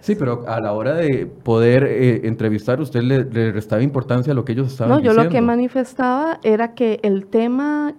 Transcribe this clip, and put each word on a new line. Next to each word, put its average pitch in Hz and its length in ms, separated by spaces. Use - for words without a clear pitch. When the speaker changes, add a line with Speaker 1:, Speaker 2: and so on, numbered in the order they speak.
Speaker 1:
Sí, 208 100
pero 120 320
a 113 140
la 104 120
hora 113 200
de 143 320
poder, 117 600
eh, 117 440
entrevistar, 110 500
usted 123 240
le, 131 220
le 113 260
restaba 107 320
importancia 131 500
a 135 40
lo 113 80
que 120 80
ellos 131 180
estaban 233 220
Speaker 2:
No, 294 80
yo 233 140
lo 226 80
que 165 60
Speaker 1:
diciendo. 233 180
Speaker 2:
manifestaba 254 960
era 233 320
que 220 280
el 196 220
tema 285 720